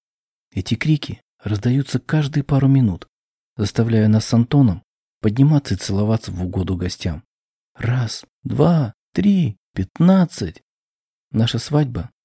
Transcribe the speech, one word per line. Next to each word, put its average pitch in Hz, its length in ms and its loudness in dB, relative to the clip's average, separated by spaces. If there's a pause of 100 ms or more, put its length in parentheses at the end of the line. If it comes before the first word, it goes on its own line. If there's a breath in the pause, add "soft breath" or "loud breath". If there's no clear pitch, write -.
(520)
Эти - 240 -6
крики - 460 -2 (220)
раздаются 123 560 -2
каждые 147 440 -2
пару 139 240 2
минут, 123 400 2 (480)
заставляя 110 520 0
нас 107 180 2
с - 80 -4
Антоном 120 500 2 (380)
подниматься 135 540 2
и - 20 -6
целоваться 104 540 -2
в 92 120 -6
угоду 92 320 -4
гостям. 87 480 -6 (520)
Раз, 120 500 -4 (180)
два, 139 500 0 (200)
три, 180 440 0 (160)
пятнадцать. 165 880 0 (720)
Наша 117 280 0
свадьба 135 500 -4 (160)